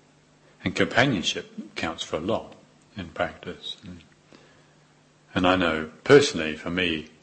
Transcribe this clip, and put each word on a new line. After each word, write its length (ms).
and 120
companionship 760
counts 280
for 120
a 60
lot 340
in 140
practice. 760
And, 200
and 100
I 100
know 340
personally 520
for 140
me, 400